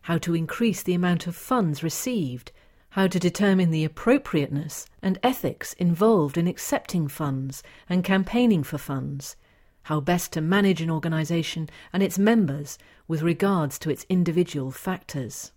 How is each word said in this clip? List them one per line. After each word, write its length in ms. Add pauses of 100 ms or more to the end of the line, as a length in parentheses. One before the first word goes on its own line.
how 160
to 160
increase 480
the 100
amount 340
of 80
funds 480
received, 680 (380)
how 160
to 120
determine 520
the 140
appropriateness 1000 (160)
and 220
ethics 560
involved 580
in 100
accepting 640
funds 540 (260)
and 160
campaigning 580
for 140
funds, 580 (500)
how 160
best 340
to 80
manage 400
an 80
organisation 800 (240)
and 80
its 160
members 580 (320)
with 140
regards 560
to 100
its 220
individual 600
factors. 880